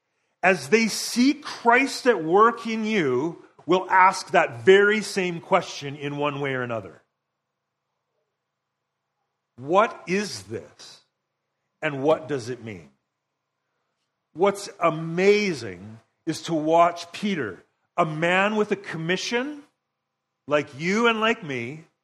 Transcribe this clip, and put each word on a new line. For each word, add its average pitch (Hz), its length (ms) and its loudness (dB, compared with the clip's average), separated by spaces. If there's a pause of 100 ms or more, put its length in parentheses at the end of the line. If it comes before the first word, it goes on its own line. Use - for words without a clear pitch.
(420)
as 170 280 0
they 226 180 4
see 254 460 0
Christ 254 720 0
at 208 180 2
work 214 420 4
in 220 200 -4
you, 160 580 -2 (220)
will 180 240 2
ask 185 400 4
that 139 340 2
very 202 380 6
same 180 400 -6
question 147 540 -4
in 143 200 -8
one 143 240 -4
way 139 140 -4
or 127 80 -4
another. 110 400 -10 (2500)
What 180 500 0
is 165 380 -4
this? - 580 -16 (800)
And 143 200 -6
what 156 240 0
does 127 220 -8
it 120 160 -12
mean? 90 240 -14 (1400)
What's 196 380 0 (100)
amazing 160 1160 0 (260)
is 156 180 -6
to 170 120 -6
watch 165 580 2
Peter, 143 500 -6 (360)
a 175 80 2
man 180 500 0
with 208 160 -2
a 190 40 -2
commission, 240 840 -6 (840)
like 139 340 -2
you 202 260 0
and 220 140 0
like 226 240 0
me, 135 400 -8 (200)